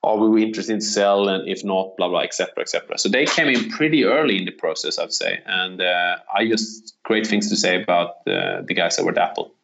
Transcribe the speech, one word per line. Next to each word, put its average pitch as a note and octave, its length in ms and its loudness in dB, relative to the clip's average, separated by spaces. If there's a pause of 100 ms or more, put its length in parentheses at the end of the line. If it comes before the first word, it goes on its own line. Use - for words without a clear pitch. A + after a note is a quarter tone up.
are A2 140 2
we A2 280 4
interested A2 300 -2
in G#2+ 60 -2
sell, G2+ 480 2
and F#2+ 220 -2
if F#2+ 160 -6
not, F#2+ 320 -2
blah, F2+ 100 0
blah, F2 120 0
et D2 140 -4
cetera, - 280 -4
et - 80 -6
cetera. - 280 -6
So - 120 -2
they B2+ 160 2
came D3+ 240 0
in A2+ 200 0
pretty D#3 360 2
early B2 320 4
in F#2 80 -2
the - 60 -6
process, - 460 -4
I'd E2 140 -4
say. - 340 -2
And, F#2 360 -4
uh, F2+ 360 0 (160)
I G#2+ 140 2
just, - 560 -4
great A2 240 0
things G#2 220 0
to G#2 80 0
say F2+ 240 2
about, F2 440 0
uh, F#2 360 -2
the F#2 120 -6
guys E2+ 240 0
over F2+ 120 0
at F2+ 80 0
Apple. - 340 -2 (120)